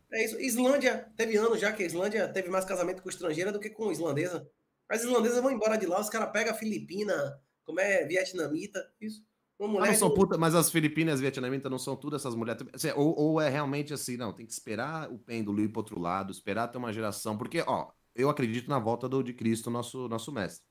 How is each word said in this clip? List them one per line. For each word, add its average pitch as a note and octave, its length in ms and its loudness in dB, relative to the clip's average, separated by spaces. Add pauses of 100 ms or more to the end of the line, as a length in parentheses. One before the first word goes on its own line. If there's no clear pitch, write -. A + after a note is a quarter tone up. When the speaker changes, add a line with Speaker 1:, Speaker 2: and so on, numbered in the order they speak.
(120)
Speaker 1:
É A3+ 120 0
isso. - 160 -4
Islândia, B3+ 760 2
teve A3+ 200 2
anos G#3+ 240 4
já G#3 120 2
que G#3 100 -4
a F3 40 0
Islândia F#3+ 420 0
teve F#3 200 -4
mais F#3+ 160 0
casamento F#3 380 -2
com F#3 60 -12
estrangeira E3+ 440 -2
do G3+ 80 -4
que G#3+ 100 -8
com G#3+ 220 -4
islandesa. D#3 560 -2 (400)
As A3+ 140 -2
islandesas A#3+ 380 4
vão C4+ 100 4
embora A3 260 2
de F#3+ 100 0
lá, F3+ 140 2
os G#3+ 100 -2
caras A3 220 -2
pegam A3 200 2
a A3+ 40 -6
filipina, E3 840 -2 (240)
como D#3+ 160 -6
é, G3 240 4
vietnamita, F3+ 800 -2 (160)
isso. G#3+ 240 -10 (340)
Uma G#3 100 -4
Speaker 2:
Ah, A3 40 -2
Speaker 1:
mulher G3 200 6
Speaker 2:
não G#3+ 60 6
são G3 100 6
Speaker 1:
de D3+ 80 4
Speaker 2:
puta, F3+ 200 6
mas E3 200 4
as D#3+ 140 6
filipinas D#3 420 2
e - 20 2
as C3 60 0
vietnamitas C3 500 -2
não B2+ 80 -2
são C3+ 160 -4
tudo D3 220 -6
essas B2+ 180 -4
mulheres. A2+ 380 -4
Assim, - 240 -2
ou, D3+ 200 4
ou D#3 240 4
é D3+ 80 2
realmente C#3+ 460 -2
assim, B2 220 -6
não, A#2+ 160 -4
tem A#2 120 -16
que A2+ 80 -16
esperar C#3 600 -6
o A#2 60 -10
pêndulo G#2 420 -2
ir G#2+ 80 2
pro A2+ 120 -6
outro G#2 200 -6
lado, F#2 320 -2
esperar G#2+ 360 -2
ter C3 100 -10
uma A#2+ 140 -4
geração. G#2+ 460 -4
Porque, A#2 280 -2
ó, G2 240 0 (260)
eu C3 120 4
acredito B2 400 0
na C#3 120 0
volta A#2 280 -2
do, C3+ 140 0
de A#2+ 100 -6
Cristo, A2+ 380 -2
nosso, A#2+ 380 -6
nosso A2+ 240 -6
mestre. F#2+ 380 -6